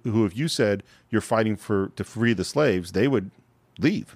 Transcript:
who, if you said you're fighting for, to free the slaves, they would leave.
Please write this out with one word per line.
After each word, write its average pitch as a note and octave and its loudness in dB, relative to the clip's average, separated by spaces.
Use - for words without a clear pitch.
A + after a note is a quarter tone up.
who, A2 2
if F#2+ -4
you D#3 -4
said G#2 0
you're G#2+ 2
fighting A2 0
for, G2 -2
to G2 -6
free A#2 0
the F#2 -2
slaves, F#2+ 0
they G2 2
would G#2 -2
leave. - -2